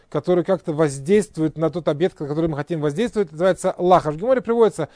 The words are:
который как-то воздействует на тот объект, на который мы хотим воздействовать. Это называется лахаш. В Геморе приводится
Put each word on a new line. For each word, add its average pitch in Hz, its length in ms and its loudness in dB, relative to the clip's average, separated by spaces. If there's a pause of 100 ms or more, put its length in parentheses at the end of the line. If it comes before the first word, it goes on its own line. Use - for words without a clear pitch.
который 175 340 0
как-то 175 300 -2
воздействует 156 840 0
на 160 140 0
тот 165 160 -8
объект, 165 320 -2
на 151 80 -8
который 156 240 -2
мы 147 60 -6
хотим 151 240 -6
воздействовать. 185 480 -2
Это 151 80 -20
называется 185 420 0
лахаш. 160 380 4
В - 20 -10
Геморе 247 220 0
приводится 220 560 0